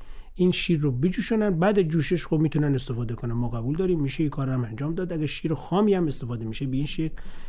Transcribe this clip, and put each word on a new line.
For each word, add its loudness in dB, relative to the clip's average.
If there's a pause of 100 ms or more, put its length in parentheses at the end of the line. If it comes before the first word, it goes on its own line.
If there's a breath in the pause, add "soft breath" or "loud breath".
(340 soft breath)
این 4
شیر 0
رو 2
بجوشونن، 2
بعد 4
جوشش 0
خب 2
می‌تونن 2
استفاده -2
کنن. -4
ما 0
قبول -2
داریم 2
می‌شه 0
این 2
کار -2
رو 0
هم 0
انجام -4
داد، -4
اگه 0
شیر -2
خامی 2
هم 2
استفاده -4
می‌شه -4
به -2
این 0
شکل -2 (340 loud breath)